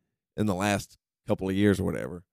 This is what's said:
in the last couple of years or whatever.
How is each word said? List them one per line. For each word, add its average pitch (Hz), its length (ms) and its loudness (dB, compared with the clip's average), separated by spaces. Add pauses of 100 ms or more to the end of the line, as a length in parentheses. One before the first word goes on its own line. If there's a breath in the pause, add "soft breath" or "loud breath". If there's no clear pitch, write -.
(360)
in 107 100 0
the 98 80 0
last 98 420 -2 (300)
couple 95 220 -2
of 95 60 0
years 98 260 4
or 92 40 -2
whatever. 76 380 -6 (100)